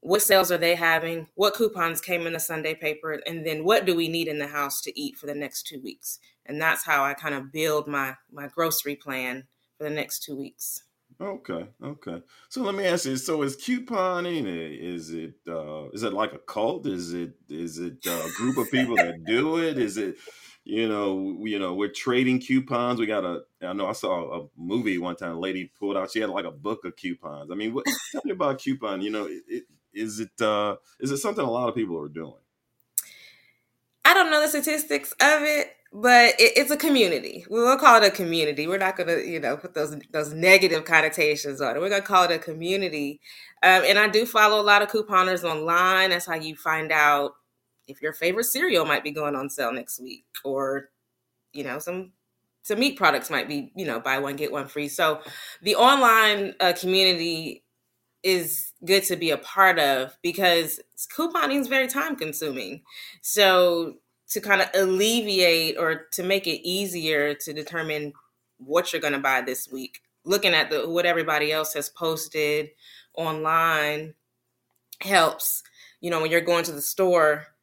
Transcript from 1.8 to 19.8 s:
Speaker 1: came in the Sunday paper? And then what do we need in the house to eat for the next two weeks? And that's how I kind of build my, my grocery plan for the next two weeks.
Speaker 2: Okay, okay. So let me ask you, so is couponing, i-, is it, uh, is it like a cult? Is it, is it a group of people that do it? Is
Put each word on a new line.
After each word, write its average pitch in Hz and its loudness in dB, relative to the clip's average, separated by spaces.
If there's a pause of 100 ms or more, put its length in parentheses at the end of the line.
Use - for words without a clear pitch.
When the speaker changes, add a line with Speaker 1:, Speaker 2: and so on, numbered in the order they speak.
Speaker 1:
came 175 -4
in 165 -6
the 165 -6
Sunday 160 -6
paper? 156 -6
And 165 -8
then 156 -6
what 220 4
do 180 0
we 170 0
need 165 -4
in 151 -6
the 143 -4
house 143 -6
to - -10
eat 147 -8
for 147 -16
the 147 -8
next 143 -10
two 143 -14
weeks? - -14 (260)
And 151 -8
that's 160 0
how 143 0
I 139 -2
kind 147 -8
of 135 -10
build 151 -2
my, 139 -4 (180)
my 143 -14
grocery 156 -4
plan 131 -8 (280)
for - -14
the 151 -6
next - -8
two 143 -12
weeks. - -12 (360)
Speaker 2:
Okay, 190 -10 (160)
okay. 139 -12 (260)
So 262 -8
let 196 -2
me 202 -4
ask 175 0
you, 135 -2
so 151 -2
is 135 -4
couponing, 185 -4
i-, 82 -8
is 80 -12
it, 80 -10 (140)
uh, 76 -10
is 107 -8
it 101 -2
like 104 -2
a - -18
cult? 127 -4
Is 90 -6
it, 85 -8 (160)
is 80 -10
it 87 -10
a 85 -6
group 127 -2
of 120 -4
people 127 0
that 85 -2
do 143 0
it? 160 -2
Is 104 -2